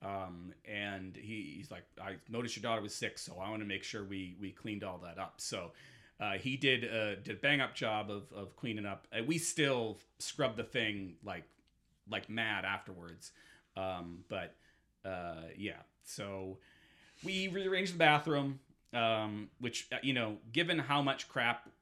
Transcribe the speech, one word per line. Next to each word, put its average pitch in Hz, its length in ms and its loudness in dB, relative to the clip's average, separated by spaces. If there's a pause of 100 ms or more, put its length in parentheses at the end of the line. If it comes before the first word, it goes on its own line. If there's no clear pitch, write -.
Um, 92 520 -6 (120)
and 98 500 -4
he, 98 420 -8
he's 104 120 -12
like, 90 140 -12 (180)
"I 98 140 -6 (140)
noticed 117 260 -4
your 104 80 -8
daughter 113 180 2
was 101 140 -6
sick, - 240 -4
so 85 180 -10
I 95 140 -4
wanna 107 140 -4
make 98 180 -2
sure 104 200 -6
we, 95 380 -6
we 95 100 -6
cleaned 104 320 -6
all 90 200 -6
that 85 160 -10
up." 92 180 -6
So, 90 340 -4 (480)
uh, 104 120 0
he 131 260 0
did, 127 280 6
uh, 107 360 0
did - 100 -8
a 101 80 -6
bang-up 139 360 4
job 107 340 0
of, 101 240 -6
of 98 220 -10
cleaning 107 320 -4
up. 98 280 -8
Uh, 113 80 2
we 160 140 2
still 131 640 2 (180)
scrubbed 117 400 0
the 117 60 -2
thing 104 500 0 (100)
like, 90 200 -6 (640)
like 101 180 -2
mad 107 380 0
afterwards. 90 680 -6 (440)
Um, 87 520 -4
but, 90 260 -6 (500)
uh, 85 360 -4 (160)
yeah. 98 240 -4 (240)
So 95 520 -6 (640)
we 190 260 0
rearranged 190 460 2
the - 40 -4
bathroom, 147 600 8 (340)
um, 107 560 4 (100)
which, - 320 -2
uh, 123 100 -2
you 131 120 4
know, 110 240 2 (160)
given 170 260 4
how 143 220 4
much 139 260 2
crap 117 400 2 (140)